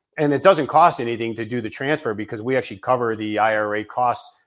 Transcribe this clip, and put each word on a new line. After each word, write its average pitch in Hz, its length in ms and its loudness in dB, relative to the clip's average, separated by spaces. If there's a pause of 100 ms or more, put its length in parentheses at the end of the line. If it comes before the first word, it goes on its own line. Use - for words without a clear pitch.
(180)
And 147 160 2
it 135 100 0
doesn't 151 240 6
cost 160 320 4
anything 117 380 -4
to 113 80 -4
do 120 160 -4
the 107 80 -6
transfer 139 440 -4
because 107 280 -8
we 127 160 0
actually 117 220 -6
cover 120 360 0
the 107 240 -4
I 110 160 4
R 107 220 0
A 107 80 -6
costs 120 440 -4 (180)